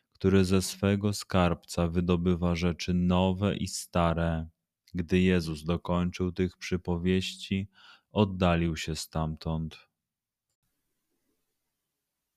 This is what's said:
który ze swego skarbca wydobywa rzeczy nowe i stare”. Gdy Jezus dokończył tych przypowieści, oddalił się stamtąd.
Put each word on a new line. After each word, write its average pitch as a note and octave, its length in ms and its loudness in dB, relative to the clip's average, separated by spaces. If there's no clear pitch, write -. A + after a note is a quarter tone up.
który F#2+ 320 4
ze F#2 180 2
swego G2+ 500 0
skarbca F2 760 0
wydobywa F2 680 2
rzeczy E2+ 400 -2
nowe F#2 600 2
i F#2+ 120 -6
stare”. E2 800 -2
Gdy F2+ 260 0
Jezus E2 440 2
dokończył F2 680 -2
tych F2+ 260 -4
przypowieści, F#2 1120 -2
oddalił F2+ 640 2
się D#2+ 200 -6
stamtąd. D#2+ 920 -6